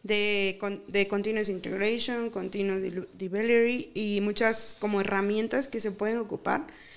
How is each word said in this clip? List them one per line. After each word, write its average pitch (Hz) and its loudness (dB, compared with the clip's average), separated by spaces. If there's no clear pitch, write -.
de 202 2
con-, 202 -4
de 196 2
continuous 208 0
integration, 226 -2
continuous 190 -2
del-, 185 -4
delivery 233 2
y 208 0
muchas 220 2
como 208 0
herramientas 214 0
que 226 -6
se 208 -2
pueden 214 -2
ocupar. 226 -2